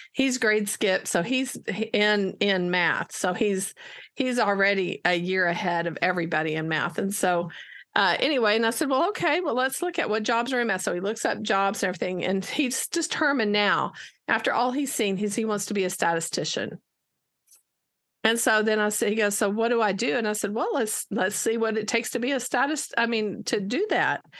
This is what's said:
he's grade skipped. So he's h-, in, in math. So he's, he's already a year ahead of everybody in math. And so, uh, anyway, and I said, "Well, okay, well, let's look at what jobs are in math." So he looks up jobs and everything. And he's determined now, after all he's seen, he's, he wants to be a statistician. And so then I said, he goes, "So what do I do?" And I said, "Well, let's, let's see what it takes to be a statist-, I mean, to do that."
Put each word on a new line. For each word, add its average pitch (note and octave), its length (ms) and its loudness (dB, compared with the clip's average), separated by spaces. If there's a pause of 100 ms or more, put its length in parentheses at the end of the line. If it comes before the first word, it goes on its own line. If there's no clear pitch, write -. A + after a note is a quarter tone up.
(120)
he's C4 260 0
grade G#3+ 300 2
skipped. F#3+ 400 0
So F3 140 2
he's B3+ 440 -2
h-, G3+ 260 -4
in, G#3 480 2
in F#3 300 2
math. F3 460 0
So F3+ 160 0
he's, F#3+ 420 0 (400)
he's B3+ 240 -2
already G3 680 2
a F3+ 100 4
year F3+ 320 2
ahead E3+ 400 0
of D#3+ 160 -4
everybody E3 520 0
in D#3+ 140 -2
math. D#3+ 300 -2
And G3 160 -2
so, F3 360 2 (460)
uh, F#3 240 4
anyway, A#3 360 2
and A3+ 100 2
I A3+ 40 2
said, C4+ 200 -2
"Well, C#4+ 200 2
okay, E4+ 300 0
well, D#4 140 -2
let's B3+ 260 0
look F4 180 -2
at G#3+ 120 0
what G#3+ 120 0
jobs A#3+ 300 0
are B3 80 0
in A#3 60 0
math." F#3+ 160 0
So F#3+ 100 0
he F3+ 80 -2
looks G#3 240 -4
up A3 160 0
jobs G3 420 0
and F#3+ 60 0
everything. F3+ 360 -2
And F#3+ 200 0
he's - 440 -2
determined C#4+ 640 0
now, F#3+ 400 2 (360)
after - 240 0
all A#3+ 200 2
he's C#4 200 -2
seen, G3 240 0
he's, G3+ 180 -2
he A3+ 100 -2
wants G#3 220 -2
to G#3 80 -6
be G3 100 0
a F3+ 60 0
statistician. - 880 -2 (1500)
And A3+ 160 2
so G#3+ 220 4
then G#3+ 180 2
I G#3 80 2
said, G#3 220 0
he G#3+ 60 0
goes, G#3 200 0
"So G#3 120 2
what A3+ 200 0
do A#3 120 2
I G#3 120 2
do?" B3+ 240 0
And A3+ 100 0
I G#3+ 60 0
said, G#3 220 -4
"Well, D#4+ 180 -2
let's, A#3+ 380 -2
let's G3 260 -2
see A3+ 200 -2
what A3 200 0
it G#3 100 -2
takes A3+ 260 0
to A#3+ 60 -4
be B3 140 -2
a C4+ 80 0
statist-, C#4+ 560 -2
I A#3 100 2
mean, G#3+ 380 -2
to G#3+ 160 0
do C4+ 300 -2
that." D3 340 0 (160)